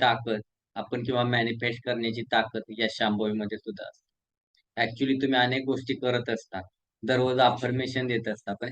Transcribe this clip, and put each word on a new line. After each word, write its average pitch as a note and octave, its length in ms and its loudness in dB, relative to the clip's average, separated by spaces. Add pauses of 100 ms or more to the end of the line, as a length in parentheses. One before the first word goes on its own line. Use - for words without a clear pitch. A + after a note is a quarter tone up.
ताकद A#2 400 2 (340)
आपण A#2+ 300 -6
किंवा B2 200 2
मॅनिफेस्ट A#2 600 0
करण्याची A#2 380 -2
ताकद A2+ 380 0 (180)
या A2+ 120 2
शांभवीमध्ये G#2+ 680 -2
सुद्धा F#2+ 300 -10
असते. - 220 -20 (640)
Actually C3 460 0
तुम्ही C3 180 4
अनेक B2+ 260 2
गोष्टी C3 280 -2
करत B2 360 0
असता. G2 300 -6 (420)
दररोज B2+ 360 2
अफर्मेशन B2+ 680 2
देत A2+ 220 -2
असता. G2+ 260 -6
पण A#2+ 180 -8